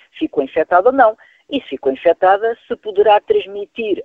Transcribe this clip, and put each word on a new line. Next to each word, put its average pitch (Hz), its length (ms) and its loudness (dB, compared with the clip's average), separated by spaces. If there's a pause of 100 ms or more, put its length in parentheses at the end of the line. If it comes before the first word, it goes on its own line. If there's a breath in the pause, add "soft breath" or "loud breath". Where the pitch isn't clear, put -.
(160 soft breath)
ficou 156 280 -4
infectada 175 460 0
ou 262 40 -2
não. 226 220 4 (340 soft breath)
E 285 100 -4
se - 100 -16
ficou - 200 -4
infectada, 196 640 0 (120)
se - 80 -6
poderá 208 440 2
transmitir 202 840 -4